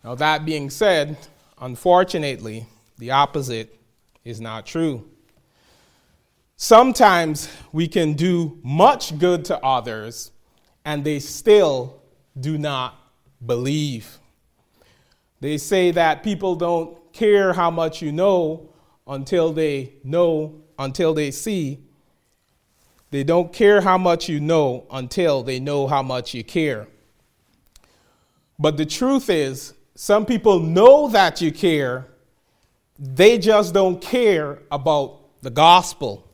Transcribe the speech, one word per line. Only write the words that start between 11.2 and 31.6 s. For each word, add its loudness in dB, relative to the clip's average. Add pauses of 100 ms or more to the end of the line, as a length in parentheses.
do -6
not -6 (480)
believe. -6 (1200)
They -6
say 0
that 0
people -4
don't -4 (160)
care 2
how 0
much -4
you -6
know 0 (380)
until -2
they -4 (100)
know, -2 (160)
until -2
they -4
see. -8 (1300)
They -6
don't 0
care 6
how 2
much 0
you -4
know -2
until -2
they -8
know -4
how 0
much -8
you -10
care. -4 (1700)
But 0
the -2
truth -2
is, -4 (220)
some 0
people 2
know 8
that 2
you 0
care, -2 (920)